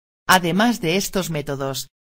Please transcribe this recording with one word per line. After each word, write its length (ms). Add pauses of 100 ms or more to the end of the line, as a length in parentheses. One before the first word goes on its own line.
(280)
Además 520
de 160
estos 340
métodos, 580 (120)